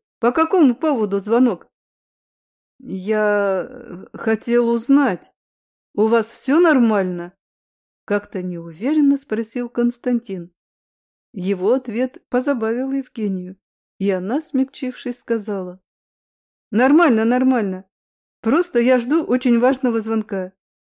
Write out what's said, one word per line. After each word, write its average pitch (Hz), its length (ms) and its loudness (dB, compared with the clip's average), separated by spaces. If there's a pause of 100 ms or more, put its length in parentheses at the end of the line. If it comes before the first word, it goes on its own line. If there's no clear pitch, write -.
(180)
По 240 140 0
какому 320 420 2
поводу 220 440 -2
звонок?» 220 500 0 (1120)
«Я, 202 880 -2
э, - 460 -16
хотел 233 560 0
узнать, 240 640 0 (640)
у 214 120 2
вас 220 260 0
все 294 280 0
нормально?» 208 760 2 (680)
как-то 202 380 -6
неуверенно 185 720 0
спросил 233 520 -6
Константин. 233 840 -4 (800)
Его 185 400 -2
ответ 254 560 -4
позабавил 254 640 -2
Евгению, 190 640 -6 (420)
и 196 120 0
она, 196 320 -2
смягчившись, - 800 -6
сказала: 196 600 -6 (920)
«Нормально, 254 540 4
нормально. 233 640 0 (520)
Просто 254 400 0
я 254 180 4
жду 269 260 0
очень 240 340 2
важного 240 420 0
звонка». 208 520 -6 (460)